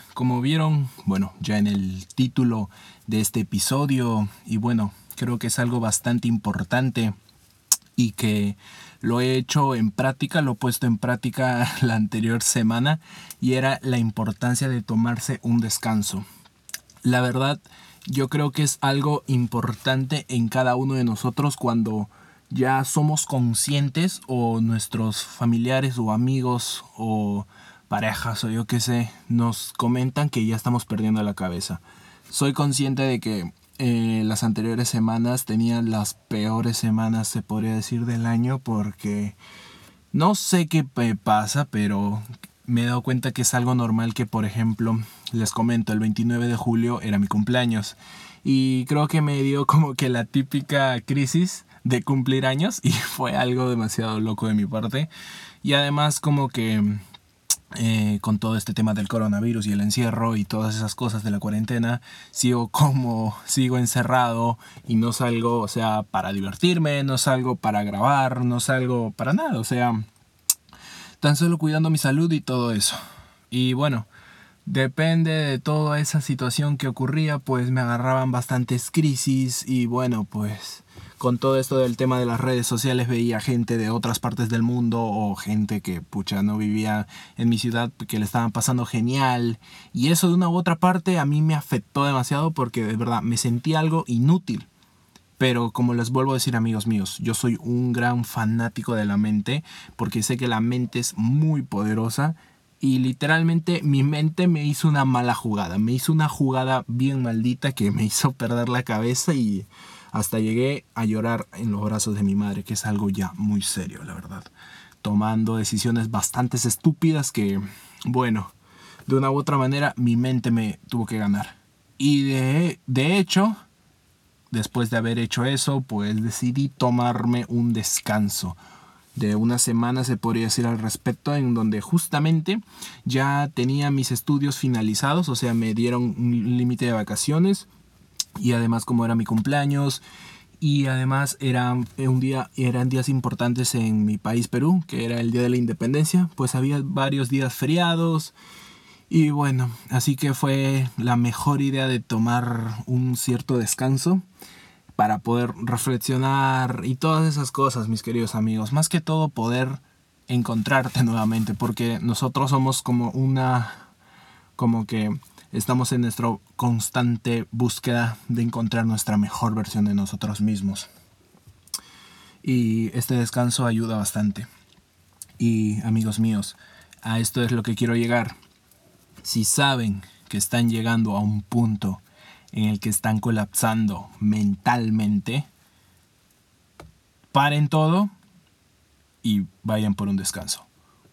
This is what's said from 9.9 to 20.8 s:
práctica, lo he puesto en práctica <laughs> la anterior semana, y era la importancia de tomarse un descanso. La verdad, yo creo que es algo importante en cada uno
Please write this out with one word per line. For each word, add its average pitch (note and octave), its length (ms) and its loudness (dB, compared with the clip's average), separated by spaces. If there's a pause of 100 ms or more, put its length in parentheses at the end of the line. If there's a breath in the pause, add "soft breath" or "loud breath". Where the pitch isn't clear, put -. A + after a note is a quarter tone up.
práctica, C3+ 520 0
lo C3+ 100 0
he A2 40 -4
puesto B2+ 300 0
en A#2 120 2
práctica B2 800 0
<laughs> - 60 -4
la A#2 140 2
anterior A2+ 460 0
semana, A#2+ 580 0 (400 loud breath)
y B2+ 140 2
era C3 280 0
la B2+ 160 0
importancia A#2 680 -2
de B2 140 -2
tomarse A2+ 600 -2
un A#2 180 2
descanso. G#2+ 640 -2 (800 loud breath)
La B2 180 4
verdad, B2+ 400 0 (460 loud breath)
yo C3 220 0
creo D3 220 0
que D3+ 120 -2
es C#3+ 180 0
algo C#3 460 0
importante B2+ 1000 -2
en A#2 200 0
cada B2+ 280 2
uno C3+ 180 0